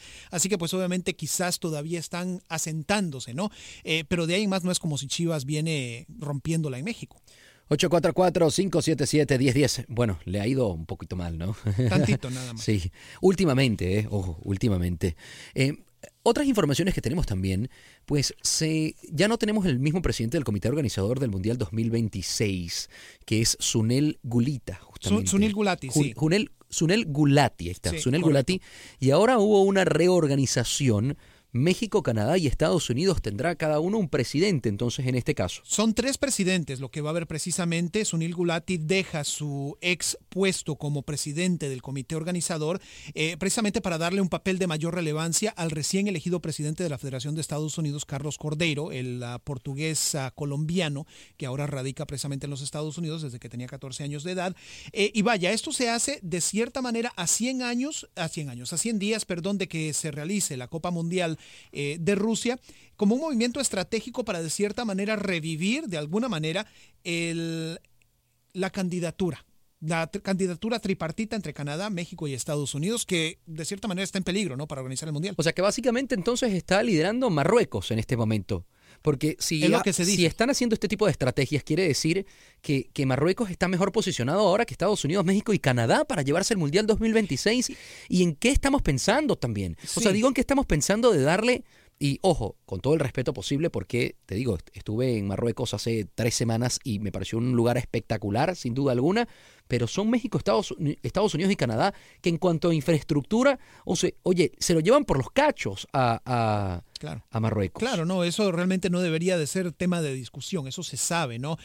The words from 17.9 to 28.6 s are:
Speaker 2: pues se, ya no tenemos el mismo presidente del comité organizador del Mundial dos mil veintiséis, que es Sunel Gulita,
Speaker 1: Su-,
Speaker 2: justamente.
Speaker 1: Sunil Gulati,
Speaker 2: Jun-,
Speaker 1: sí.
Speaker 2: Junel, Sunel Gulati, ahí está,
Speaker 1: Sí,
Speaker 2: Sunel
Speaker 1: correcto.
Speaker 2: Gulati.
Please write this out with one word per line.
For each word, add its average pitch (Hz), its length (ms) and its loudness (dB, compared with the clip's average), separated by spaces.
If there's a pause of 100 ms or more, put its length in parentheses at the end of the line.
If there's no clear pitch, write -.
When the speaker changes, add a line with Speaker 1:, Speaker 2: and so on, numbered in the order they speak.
Speaker 2:
pues 143 360 0
se, 156 540 0 (160)
ya 170 160 4
no 226 100 2
tenemos 208 280 0
el 127 140 2
mismo 156 220 0
presidente 123 360 -2
del 143 80 -2
comité 104 240 -2
organizador 127 500 0
del 127 120 0
Mundial 101 260 -2
dos 101 160 -6
mil 113 160 0
veintiséis, 101 1000 -2 (360)
que 113 160 2
es - 180 2
Sunel 123 640 2
Gulita, 135 560 -2
Speaker 1:
Su-, - 60 -20
Speaker 2:
justamente. - 460 0
Speaker 1:
Sunil 202 220 4
Gulati, 196 360 0
Speaker 2:
Jun-, 147 140 4
Speaker 1:
sí. 120 120 -2
Speaker 2:
Junel, 165 360 2 (180)
Sunel 190 360 2
Gulati, 139 600 4
ahí 87 60 -4
está, - 180 -6
Speaker 1:
Sí, 156 100 -4
Speaker 2:
Sunel 151 220 2
Speaker 1:
correcto. 151 320 4
Speaker 2:
Gulati. 190 80 -4 (380)